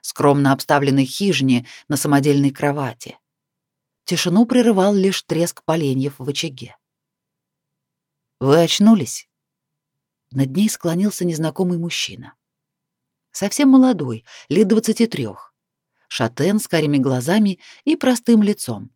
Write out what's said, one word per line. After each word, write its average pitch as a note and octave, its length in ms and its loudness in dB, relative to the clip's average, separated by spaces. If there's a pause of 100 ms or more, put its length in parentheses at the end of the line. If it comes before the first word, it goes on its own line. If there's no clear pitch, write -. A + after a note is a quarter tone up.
Скромно C#3 520 0
обставленной C#3 520 0
хижине C3 600 -2 (220)
на D3 80 -4
самодельной C#3+ 560 2
кровати. C#3+ 680 -6 (880)
Тишину F3+ 400 0
прерывал A3 480 2
лишь F#3+ 280 0
треск E3+ 420 -4
поленьев C#3 540 -2
в B2+ 100 -10
очаге. C#3 480 -10 (1700)
"Вы D3 220 4
очнулись?" G3+ 680 2 (1000)
Над C3+ 240 -2
ней G#3 140 2
склонился F3+ 560 -2
незнакомый E3 520 -2
мужчина. - 580 -10 (960)
Совсем C4+ 380 0
молодой, F#3+ 560 2 (240)
лет F#3+ 180 2
двадцати A3 400 0
трех. A#2+ 460 -10 (540)
Шатен D3+ 520 -2
с - 80 -8
карими D3 300 0
глазами C#3+ 600 0 (260)
и D#4 100 2
простым A#3+ 480 2
лицом. A#2 520 -4